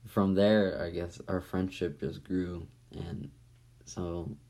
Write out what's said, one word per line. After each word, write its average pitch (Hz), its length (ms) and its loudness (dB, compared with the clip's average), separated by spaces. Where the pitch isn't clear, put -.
from 98 300 2
there, 101 460 6
I 85 100 -4
guess, 87 360 -6
our 92 140 0
friendship 92 580 -2
just - 240 -6
grew, 87 460 -4
and - 380 -8
so 85 500 -6